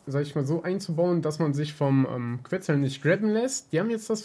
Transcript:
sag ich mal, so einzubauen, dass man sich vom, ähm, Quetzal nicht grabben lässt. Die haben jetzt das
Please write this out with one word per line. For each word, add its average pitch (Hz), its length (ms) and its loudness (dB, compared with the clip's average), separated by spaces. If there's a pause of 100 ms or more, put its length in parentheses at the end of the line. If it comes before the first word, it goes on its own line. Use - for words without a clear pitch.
sag 143 160 0
ich 147 120 -8
mal, 147 100 0
so 160 180 0
einzubauen, 175 600 0
dass 156 160 -2
man 151 160 2
sich 151 180 -2
vom, 135 380 4
ähm, 120 320 -4
Quetzal 180 340 -2
nicht 139 260 0
grabben 202 280 2
lässt. 240 420 -2
Die 156 80 2
haben 214 80 0
jetzt 220 220 -4
das 220 140 -2